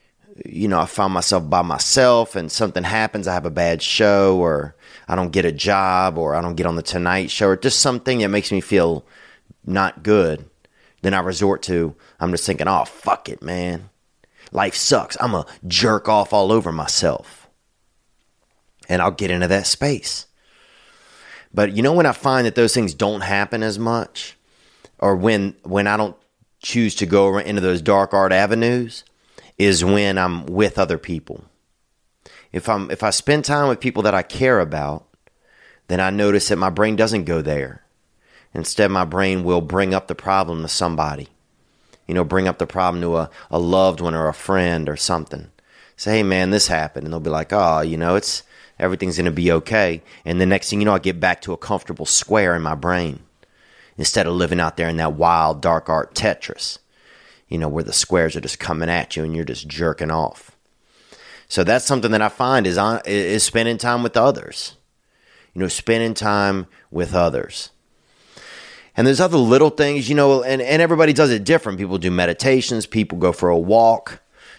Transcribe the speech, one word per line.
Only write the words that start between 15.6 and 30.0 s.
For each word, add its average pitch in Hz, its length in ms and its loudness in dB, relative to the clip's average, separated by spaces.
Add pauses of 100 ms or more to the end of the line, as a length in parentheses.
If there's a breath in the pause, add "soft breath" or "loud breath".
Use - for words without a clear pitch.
jerk 104 420 0
off 104 240 2
all 101 180 2
over 101 200 2
myself." - 760 -4 (1400)
And 90 120 0
I'll 92 100 2
get 90 200 -4
into 90 160 0
that 95 200 0
space. - 580 -4 (1300 loud breath)
But 101 200 2
you 107 100 0
know 143 100 4
when 170 140 4
I 131 40 4
find 131 340 0
that 110 100 -2
those 117 180 4
things 101 200 0
don't 104 280 -2
happen 101 420 -2
as 107 160 -4
much, 117 560 -6 (640 soft breath)
or 98 160 2
when, 101 480 0
when 98 240 0
I 104 80 2
don't 107 220 -2 (420)
choose 113 360 -2
to 101 100 -4
go 98 300 4
ar-, 101 60 -2
into 101 200 -4
those 90 200 0
dark 98 320 2
art 95 180 2
avenues, 113 720 0 (540 soft breath)
is 92 280 2
when 101 320 2